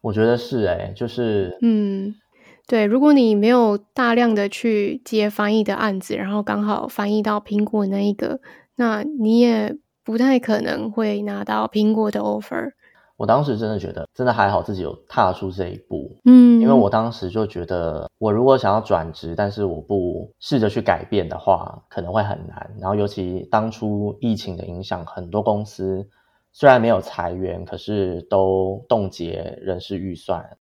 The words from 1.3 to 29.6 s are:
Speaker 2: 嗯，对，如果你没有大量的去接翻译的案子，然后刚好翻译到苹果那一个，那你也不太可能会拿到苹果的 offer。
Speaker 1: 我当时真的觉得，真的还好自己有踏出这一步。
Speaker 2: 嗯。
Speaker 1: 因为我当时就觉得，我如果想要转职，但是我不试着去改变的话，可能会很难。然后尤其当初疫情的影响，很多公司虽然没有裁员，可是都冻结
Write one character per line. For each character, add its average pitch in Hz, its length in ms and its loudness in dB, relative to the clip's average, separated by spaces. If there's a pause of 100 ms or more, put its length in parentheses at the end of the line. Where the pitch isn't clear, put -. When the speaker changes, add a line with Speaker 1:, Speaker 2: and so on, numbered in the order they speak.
Speaker 2:
嗯， 208 520 0 (520)
对， 220 180 2
如 214 160 2
果 294 140 6
你 233 200 4
没 208 140 2
有 226 300 4 (160)
大 240 200 2
量 233 200 2
的 202 160 0
去 214 520 -2
接 208 280 0
翻 208 260 0
译 214 80 2
的 202 120 -2
案 196 220 -2
子， 202 160 -8
然 196 160 -6
后 208 120 -2
刚 208 200 -2
好 208 240 -2
翻 208 280 -4
译 214 80 0
到 208 180 -2
苹 208 240 -2
果 208 220 -2
那 196 160 -2
一 202 100 0
个， 208 280 -6 (360)
那 220 260 0
你 233 380 2
也 226 340 2 (280)
不 226 160 -4
太 262 200 4
可 220 220 0
能 - 300 -4
会 208 320 -2
拿 202 200 -6
到 214 300 -2
苹 214 220 2
果 214 160 0
的 208 100 -4
offer。 214 520 -6 (440)
Speaker 1:
我 - 80 -6
当 117 200 4
时 131 120 -2
真 110 140 -4
的 104 80 -2
觉 92 140 -8
得， 85 200 -10
真 - 140 -2
的 123 60 2
还 107 180 2
好 92 100 0
自 101 140 -6
己 92 80 -8
有 78 100 -6 (160)
踏 98 240 0
出 95 180 -6
这 90 180 -6
一 98 100 -12 (100)
步。 71 260 -8 (100)
Speaker 2:
嗯。 247 360 10
Speaker 1:
因 226 60 4
为 226 60 6
我 104 180 6
当 113 200 0
时 95 200 -8
就 110 160 -2
觉 90 180 -8
得， 85 540 -4
我 107 140 0
如 113 120 2
果 135 140 8
想 101 160 2
要 110 60 2
转 82 320 -2
职， 82 240 -10
但 101 140 -2
是 104 140 -4
我 82 160 -4
不 87 500 -4 (100)
试 - 180 -2
着 110 100 2
去 107 140 -4
改 92 220 0
变 95 240 -2
的 85 100 -10
话， - 500 -2
可 - 120 -8
能 87 120 -8
会 107 100 0
很 101 140 -4 (120)
难。 - 320 -18
然 95 100 -4
后 101 60 0
尤 104 100 0
其 92 440 -8
当 110 200 0
初 104 500 -4
疫 117 140 0
情 95 220 -8
的 - 100 -10
影 87 160 -10
响， 90 240 -8
很 87 240 -14
多 104 100 0
公 104 240 0
司 95 440 -6 (440)
虽 - 160 4
然 127 120 8
没 113 80 2
有 104 120 2
裁 87 300 -8
员， 90 340 -8
可 85 120 -14
是 92 460 -4
都 95 680 0
冻 107 200 0
结 85 520 -10